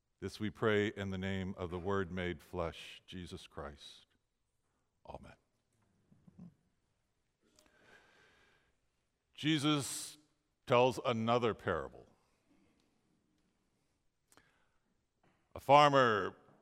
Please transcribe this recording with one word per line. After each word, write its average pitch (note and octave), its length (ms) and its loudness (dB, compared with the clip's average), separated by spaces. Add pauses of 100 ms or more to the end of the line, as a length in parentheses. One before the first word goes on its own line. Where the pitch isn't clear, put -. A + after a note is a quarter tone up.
(180)
This - 220 -12
we G#2+ 100 -4
pray G#2 380 2
in G2 220 -8
the F#2+ 80 -6
name F#2+ 380 -6
of F2 140 -8
the F2+ 80 -6
Word F#2+ 320 -4
made F2+ 320 -6
flesh, - 640 -10
Jesus F#2 400 -16
Christ. - 600 -18 (1000)
Amen. - 300 -18 (4000)
Jesus D3 840 -2 (480)
tells B2 400 4
another A#2 480 0
parable. C2+ 540 -6 (3500)
A - 60 -14
farmer C3+ 760 6 (260)